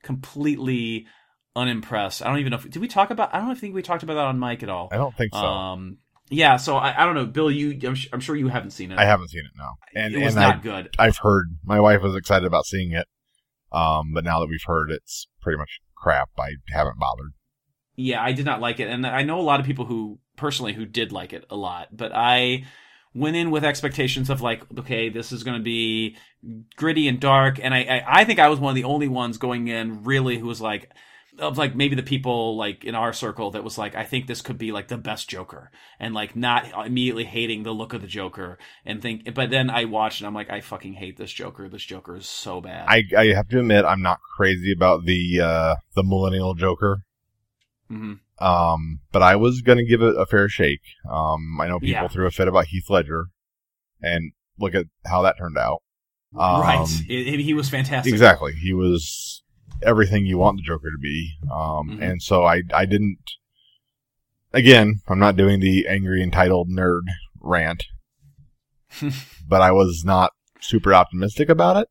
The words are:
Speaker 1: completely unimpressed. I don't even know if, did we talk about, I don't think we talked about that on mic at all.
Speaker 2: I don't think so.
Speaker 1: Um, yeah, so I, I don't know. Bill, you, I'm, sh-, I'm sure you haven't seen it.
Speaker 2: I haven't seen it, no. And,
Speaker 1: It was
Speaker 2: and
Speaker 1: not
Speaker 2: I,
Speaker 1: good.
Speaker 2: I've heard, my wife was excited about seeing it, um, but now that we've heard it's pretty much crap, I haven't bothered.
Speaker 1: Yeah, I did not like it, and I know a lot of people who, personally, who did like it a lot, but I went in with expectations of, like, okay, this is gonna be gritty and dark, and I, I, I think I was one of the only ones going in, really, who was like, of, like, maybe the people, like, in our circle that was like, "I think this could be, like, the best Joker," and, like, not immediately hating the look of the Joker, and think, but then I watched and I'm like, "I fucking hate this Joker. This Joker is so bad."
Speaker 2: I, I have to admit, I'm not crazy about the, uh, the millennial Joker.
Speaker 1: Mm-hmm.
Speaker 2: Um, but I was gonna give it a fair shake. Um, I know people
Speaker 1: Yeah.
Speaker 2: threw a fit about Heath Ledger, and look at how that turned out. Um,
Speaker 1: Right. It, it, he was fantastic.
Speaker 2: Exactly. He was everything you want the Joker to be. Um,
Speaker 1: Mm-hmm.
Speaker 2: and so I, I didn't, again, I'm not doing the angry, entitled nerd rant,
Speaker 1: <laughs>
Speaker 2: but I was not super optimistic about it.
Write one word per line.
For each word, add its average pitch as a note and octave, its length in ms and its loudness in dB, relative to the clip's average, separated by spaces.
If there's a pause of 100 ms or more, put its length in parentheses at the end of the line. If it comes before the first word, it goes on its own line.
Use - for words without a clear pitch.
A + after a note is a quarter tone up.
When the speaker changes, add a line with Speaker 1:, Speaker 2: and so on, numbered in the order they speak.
(180)
Speaker 1:
completely B2+ 880 -4 (480)
unimpressed. A2 640 -4
I - 80 -4
don't C#3+ 100 -2
even C3+ 120 -4
know A#2+ 60 -4
if, - 120 -14
did C#3 120 -12
we A#3+ 60 -6
talk G#3 220 0
about, A3 260 -4
I F3+ 40 -2
don't B3+ 180 -6
think G3+ 180 -12
we F#3+ 60 -6
talked E3+ 220 -6
about D#3+ 100 -8
that D3+ 120 -2
on C3 140 -2
mic A#2+ 240 -6
at G#2 60 -8
all. F2+ 220 -8
Speaker 2:
I G#2+ 60 -4
don't C3 200 -2
think A2 160 -2
so. G#2 60 -6
Speaker 1:
Um, F#2+ 580 -6 (320)
yeah, D3 280 6
so C3+ 200 -2
I, B2+ 240 0
I D#3+ 40 6
don't F3 100 -2
know. C3 100 -2
Bill, D3 260 -2
you, D3 260 -4 (100)
I'm, C3 80 -4
sh-, C3 180 -10
I'm B2 80 -6
sure D3+ 140 -8
you C#3 120 -2
haven't A2+ 240 -4
seen F#2 200 -12
it. F#2+ 60 -4
Speaker 2:
I G#2 80 6
haven't F#2+ 240 2
seen E2 160 -14
it, - 120 -20
no. C#2 100 -14 (260)
And, G#2+ 220 -6
Speaker 1:
It C#3+ 80 -2
was A2 120 0
Speaker 2:
and G#2+ 80 2
Speaker 1:
not A#2+ 120 4
Speaker 2:
I, E2+ 40 -12
Speaker 1:
good. G2 380 -10
Speaker 2:
I've A2 200 4
heard, G2 300 2 (180)
my G#2 140 2
wife G#2 220 6
was F#2+ 140 -2
excited F#2+ 300 2
about E2+ 200 0
seeing F#2 280 -6
it, E2+ 140 -4 (680)
um, D#2 400 0
but E2 100 -2
now E2 160 -2
that E2 80 -4
we've D#2+ 180 -8
heard D#2+ 240 -2
it's - 380 -10 (140)
pretty D#2 160 -4
much D2 220 -12 (160)
crap, C#2 340 0 (100)
I C#2 160 -8 (140)
haven't C#2+ 300 -4
bothered. C2+ 340 -6 (640)
Speaker 1:
Yeah, B2+ 280 -4
I B2+ 100 -2
did C3+ 120 -4
not C3 160 -2
like A#2+ 180 -4
it, G#2+ 100 -6
and B2 160 -6
I B2+ 180 -2
know D#3+ 160 -4
a - 20 -2
lot D3 180 2
of C3+ 60 -4
people C3 200 -6
who, A2 340 -8 (160)
personally, C3 380 -6
who A2 120 -10
did A2 260 -6
like F#2 220 -12
it - 180 -16
a G2 40 -12
lot, F2+ 400 -10
but G#2+ 180 -10
I B2 520 2 (480)
went D3+ 220 -2
in E3+ 160 -2
with D3+ 120 0
expectations C3+ 680 -2
of, C3 100 -4
like, A#2 220 -6 (160)
okay, A2+ 300 -4
this A2+ 220 -10
is A#2 120 -12
gonna A#2+ 180 -6
be A2+ 560 -4 (580)
gritty D#3+ 320 0
and B2+ 120 -2
dark, C3+ 420 4
and C3 120 -2
I, B2+ 80 2
I, B2 220 -2 (180)
I G#3+ 40 6
think A3 140 0
I D3+ 100 10
was D3+ 100 2
one C#3 120 0
of C3 40 -2
the C3 100 -2
only D3 220 -2
ones A#2+ 300 -4
going A#2+ 300 -4
in, A2+ 360 -6
really, C3 360 0
who A2+ 80 -8
was A2+ 120 -8
like, G#2+ 300 -6 (500)
of, D3 180 -4
like, C#3 180 -2
maybe C#3 200 0
the C3 80 -4
people, A#2+ 540 -4
like, G#2 260 -8
in A2+ 120 -10
our A2+ 180 -2
circle G#2+ 380 -8
that G2+ 120 -10
was G#2+ 140 -12
like, G#2 180 -8
"I A2 80 -8
think C3 240 -6
this A#2+ 160 -10
could - 160 -10
be, A2 120 -6
like, G2+ 160 -10
the A#2+ 100 -10
best A2 320 -10
Joker," E2+ 420 -16 (280)
and, A2 160 -8
like, G#2+ 200 -8
not A#2+ 300 0 (200)
immediately B2 400 -2
hating A2+ 380 -6
the A2 80 -8
look A2 220 -8
of A2+ 80 -10
the G2+ 60 -16
Joker, F#2 500 -12 (280)
and G#2+ 160 -10
think, A#2 320 -10
but C3 180 -4
then C3 200 0
I A#2 140 -2
watched A2 360 -4
and G#2 60 -12
I'm G#2 80 -10
like, G#2+ 160 -10
"I G#2 100 -10
fucking F#2+ 320 -16
hate F#2+ 240 -16
this G2 140 -14
Joker. F#2+ 380 -14
This G2+ 140 -16
Joker F#2 320 -16
is F#2 120 -18
so F#2 340 -10
bad." E2+ 260 -14
Speaker 2:
I, A2+ 160 6 (140)
I A2 160 8
have G2+ 160 2
to B2 100 2
admit, G#2+ 240 6
I'm F#2 200 2
not F2 160 0 (180)
crazy F#2+ 340 2
about F2 340 4
the, F2 360 2
uh, E2 340 2 (200)
the F#2+ 80 2
millennial F#2+ 500 0
Joker. F#2+ 480 0 (880)
Speaker 1:
Mm-hmm. G#2+ 220 -10 (300)
Speaker 2:
Um, E2 560 0 (120)
but F#2 120 6
I F#2 120 10
was B2 260 2
gonna A#2+ 240 6
give A#2 180 4
it A2+ 120 4
a F2 120 0
fair G2+ 220 4
shake. C#2+ 320 0 (280)
Um, D#2 500 -4
I D#2+ 80 -2
know F2+ 120 -4
people F2+ 240 -2
Speaker 1:
Yeah. F2+ 60 -4
Speaker 2:
threw F#2 180 -2
a F2 40 0
fit F#2+ 160 0
about F2+ 200 4
Heath F2+ 240 -6
Ledger, E2 380 0 (760)
and E2 300 -4 (260)
look F#2 160 -4
at F2+ 100 0 (220)
how F2+ 160 0
that F#2 160 2
turned E2 180 -6
out. B1 240 -2 (560)
Um, F2 240 4
Speaker 1:
Right. E2 260 2 (220)
It, B2+ 240 -4
it, D3 60 -2
he D3+ 160 0
was C#3+ 140 -2
fantastic. C3 440 0
Speaker 2:
Exactly. F2 400 4
He E2+ 200 -4
was F2+ 680 -2 (420)
everything G#2+ 440 4
you F#2 120 0
want G2+ 200 4
the F2+ 60 -10
Joker D#2+ 260 -6
to D2+ 120 -8
be. D#2 320 -6 (180)
Um, D#2 380 -4
Speaker 1:
Mm-hmm. D2 140 -8
Speaker 2:
and F2+ 200 -4
so F2+ 220 4
I, E2+ 160 4 (120)
I E2+ 120 2
didn't, G2+ 320 0 (1400)
again, A2 540 8
I'm F#2 120 2
not G2+ 160 6
doing G2 240 6
the F#2+ 280 4
angry, F#2+ 360 0
entitled F#2 460 4
nerd F2+ 320 2 (380)
rant, E2+ 440 -2 (1080)
Speaker 1:
<laughs> - 100 -14 (460)
Speaker 2:
but F#2 140 6
I F#2 100 8
was F2+ 340 4
not F#2 260 4 (280)
super G2 340 4
optimistic F#2+ 560 4
about F#2 280 6
it. G#3+ 140 0